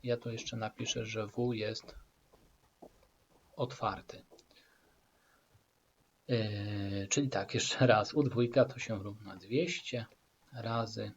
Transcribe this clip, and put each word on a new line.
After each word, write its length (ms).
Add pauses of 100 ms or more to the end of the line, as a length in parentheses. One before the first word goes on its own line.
ja 140
tu 120
jeszcze 280
napiszę, 480
że 220
W 260
jest 420 (1600)
otwarty. 680 (2000)
Yy, 840
czyli 200
tak, 240
jeszcze 340
raz, 260
U 100
dwójka 420
to 140
się 240
równa 320
dwieście 720 (480)
razy 640